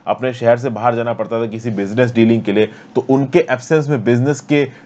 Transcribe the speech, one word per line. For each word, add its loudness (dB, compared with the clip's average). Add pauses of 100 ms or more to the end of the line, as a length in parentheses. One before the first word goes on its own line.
अपने -4
शहर 2
से -4
बाहर -2
जाना -2
पड़ता -4
था -2
किसी -8
बिजनेस 0
डीलिंग 4
के -2
लिए। 2 (280)
तो -2
उनके 2
एब्सेंस 0
में -2
बिजनेस 2
के 0 (180)